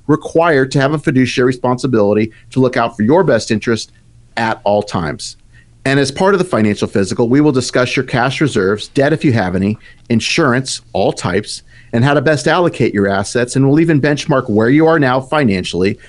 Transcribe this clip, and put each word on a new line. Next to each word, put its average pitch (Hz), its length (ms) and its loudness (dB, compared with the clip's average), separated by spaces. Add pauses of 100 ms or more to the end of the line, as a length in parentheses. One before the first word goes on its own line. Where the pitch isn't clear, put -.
required 147 640 0
to 143 100 0
have 143 120 0
a 160 40 -2
fiduciary 131 500 0
responsibility 117 840 0 (200)
to 131 100 0
look 127 160 2
out 117 180 -2
for - 80 -2
your 156 200 2
best 127 280 0
interest 110 400 -4 (460)
at 113 260 -4
all 104 180 2
times. - 540 -8 (520)
And 139 120 2
as 135 120 0
part 196 220 0
of 190 60 0
the 180 60 0
financial 107 420 0
physical, 107 420 -2
we 139 120 4
will 151 100 2
discuss 127 440 -2
your 131 80 -2
cash 131 380 -2
reserves, 104 480 -2
debt 139 240 0
if 147 100 -6
you 151 100 2
have 92 220 -2
any, 98 220 -2 (320)
insurance, 127 720 -2 (120)
all 98 200 0
types, - 480 -4 (320)
and 117 100 2
how 143 120 2
to 147 60 2
best 151 260 0
allocate 160 440 0
your 98 160 0
assets. 101 480 -2
And 135 140 2
we'll 147 100 4
even 165 220 2
benchmark 139 480 -2
where 110 220 2
you 156 160 4
are 160 100 4
now 131 240 0
financially 101 880 -2